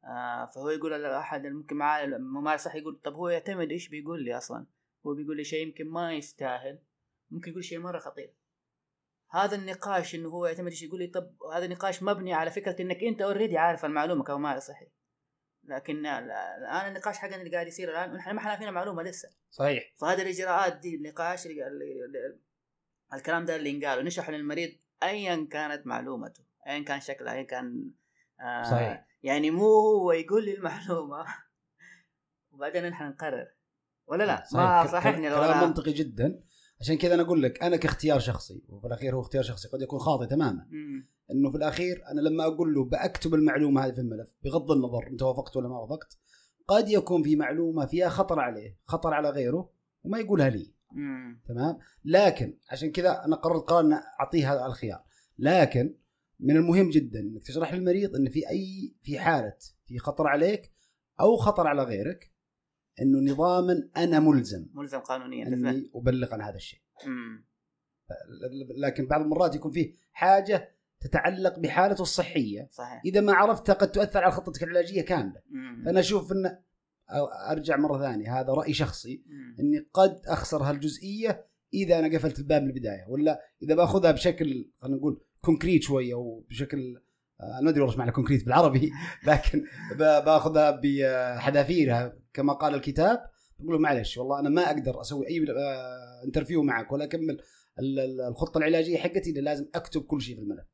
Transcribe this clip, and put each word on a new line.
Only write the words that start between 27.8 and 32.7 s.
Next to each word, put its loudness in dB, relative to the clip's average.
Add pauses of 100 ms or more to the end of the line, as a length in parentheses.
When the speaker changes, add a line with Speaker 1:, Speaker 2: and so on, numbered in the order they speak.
Speaker 1:
آه، -6
Speaker 2:
صحيح. -2 (160)
Speaker 1:
يعني 0
مو 0
هو 6
يقول 0
لي -4
المعلومة -6 (600)
<laughs> -20
وبعدين -4